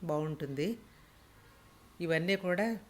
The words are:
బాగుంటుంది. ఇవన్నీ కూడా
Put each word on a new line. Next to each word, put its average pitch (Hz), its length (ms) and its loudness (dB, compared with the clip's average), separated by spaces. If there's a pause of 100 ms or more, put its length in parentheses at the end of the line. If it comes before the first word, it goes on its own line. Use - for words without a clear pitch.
బాగుంటుంది. 156 760 -2 (1200)
ఇవన్నీ 170 360 2
కూడా 190 440 0 (100)